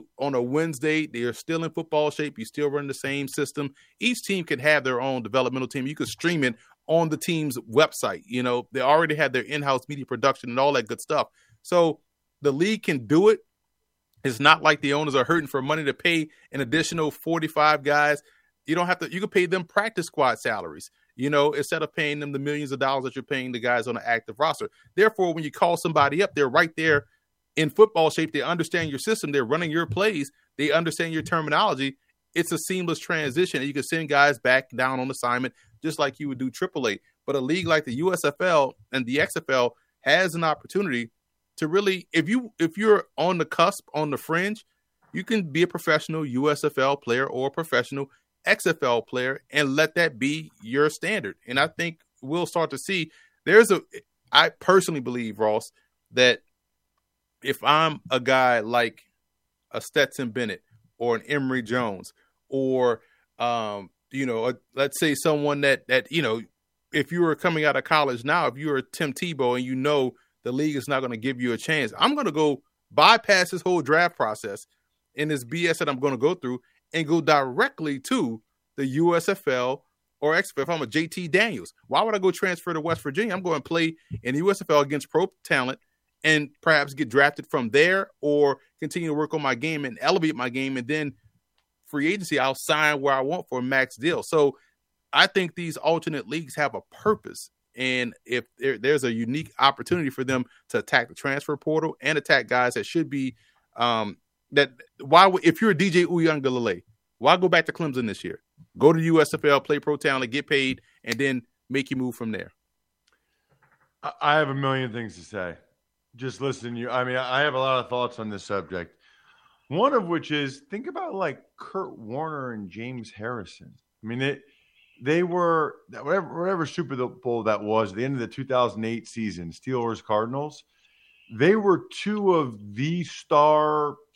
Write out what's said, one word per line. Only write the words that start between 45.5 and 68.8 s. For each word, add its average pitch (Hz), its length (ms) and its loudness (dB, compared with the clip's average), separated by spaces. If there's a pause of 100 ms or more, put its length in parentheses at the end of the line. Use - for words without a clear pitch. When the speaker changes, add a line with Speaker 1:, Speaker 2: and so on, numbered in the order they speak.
Speaker 1:
a 175 60 4
professional 160 580 -2
U 135 260 0
S 143 140 -2
F 143 120 -2
L 139 200 2
player 123 280 0
or 131 220 -4
a 139 40 -4
professional 139 580 -4 (360)
X 196 220 0
F 160 160 0
L 120 180 2
player 131 380 -4 (100)
and 143 280 0
let 156 180 2
that 156 240 0
be 151 320 -4 (100)
your 135 280 0
standard. 160 480 -6 (100)
And 131 100 -4
I 151 120 2
think 165 300 -8 (220)
we'll 160 240 -4
start 160 260 -2
to 139 60 -8
see, 185 320 -4 (360)
there's 208 260 8
a, 175 100 4 (520)
I 156 160 6
personally 180 500 2
believe, 120 400 -6
Ross, 107 320 2 (400)
that 123 300 6 (1040)
if 131 180 -4
I'm 151 460 4
a 131 100 0
guy 127 400 4
like 117 440 -2 (680)
a 113 80 -8
Stetson 131 520 -2
Bennett 107 320 -6 (340)
or 117 180 0
an 110 120 -6
Emory 131 340 -2
Jones 110 500 -4 (380)
or, 127 520 0 (380)
um, 110 500 -4 (220)
you 135 140 -4
know, 117 240 -2
a, 123 60 -4 (180)
let's 139 260 -2
say 151 160 2
someone 147 460 0
that, 139 260 2
that, 127 240 0
you 160 100 0
know, 113 200 -2 (500)
if 151 200 -2
you 175 100 -2
were 160 140 2
coming 160 300 0
out 139 100 4
of 135 80 0
college 135 420 2
now, 156 220 2
if 123 100 -4
you 151 120 -6
were 131 120 0